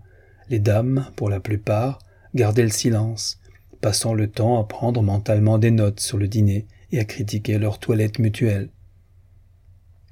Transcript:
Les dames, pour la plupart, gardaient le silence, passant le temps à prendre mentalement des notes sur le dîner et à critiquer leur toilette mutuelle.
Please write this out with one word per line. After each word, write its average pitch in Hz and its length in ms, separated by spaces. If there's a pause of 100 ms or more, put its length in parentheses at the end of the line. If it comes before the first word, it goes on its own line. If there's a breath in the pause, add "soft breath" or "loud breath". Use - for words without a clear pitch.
(500 soft breath)
Les 117 100
dames, 117 460 (100)
pour 107 140
la 98 100
plupart, 110 600 (340 soft breath)
gardaient 113 300
le 113 60
silence, 110 720 (400 soft breath)
passant 113 340
le 107 140
temps 113 320
à 107 60
prendre 117 360
mentalement 107 560
des 113 140
notes 104 280
sur - 180
le 101 100
dîner 104 400 (240 soft breath)
et 143 80
à 107 60
critiquer 107 540
leur 104 200
toilette 110 400
mutuelle. 107 500 (1400)